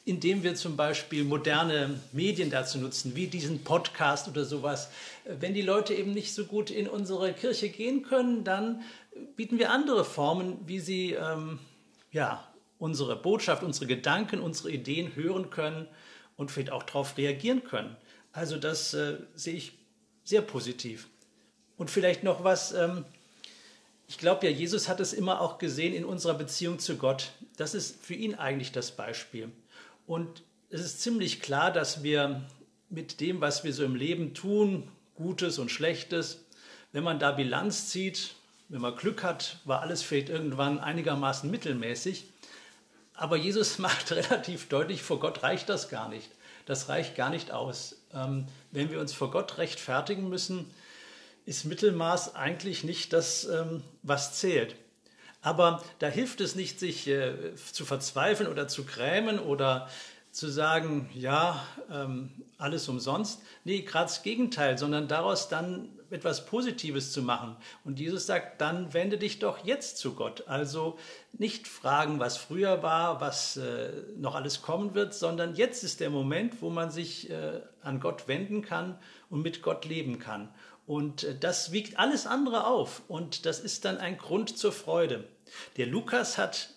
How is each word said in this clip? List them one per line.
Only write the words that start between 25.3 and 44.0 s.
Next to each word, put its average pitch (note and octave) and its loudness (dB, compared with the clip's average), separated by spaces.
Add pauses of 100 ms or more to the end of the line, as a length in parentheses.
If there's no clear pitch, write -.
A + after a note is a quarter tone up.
auch E3+ 0
gesehen E3 0
in E3+ -4
unserer E3 0
Beziehung E3+ -2
zu D#3+ -2
Gott. C3 0 (240)
Das D3+ -4
ist - -6
für F3 -8
ihn G#3+ -2
eigentlich C#3 -2
das B2 -4
Beispiel. A2+ -8 (560)
Und E3 -4 (280)
es E3 -6
ist F3 -6
ziemlich A3+ 2
klar, D3 4
dass D#3 0
wir C#3+ 4 (460)
mit D#3+ -8
dem, F3 0
was D3 2
wir D3+ 0
so C3+ 0
im C3 2
Leben D#3+ -2
tun, G3+ 2 (260)
Gutes F3 -2
und A#2+ -2
Schlechtes, - -2 (480)
wenn C#3+ -2
man E3 0
da C#3+ 6
Bilanz C#3 0
zieht, F#3+ -4 (340)
wenn C3+ -6
man B2 -2
Glück - -2
hat, E3+ -2
war C3+ 2
alles E3 -2
vielleicht C#3 2
irgendwann D3 0
einigermaßen D3 0
mittelmäßig. B2+ -2 (920)
Aber D#3+ 2
Jesus G3 2
<laughs> - -
macht F#3 0